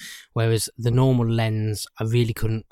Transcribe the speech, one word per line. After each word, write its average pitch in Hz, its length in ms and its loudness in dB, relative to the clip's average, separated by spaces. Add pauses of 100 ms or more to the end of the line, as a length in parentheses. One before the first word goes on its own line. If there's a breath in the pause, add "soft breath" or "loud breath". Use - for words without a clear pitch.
(320 loud breath)
whereas 113 440 0
the 117 140 -2
normal 123 400 4
lens, 110 560 -2 (140)
I 110 40 -4
really 117 300 2
couldn't 110 380 -4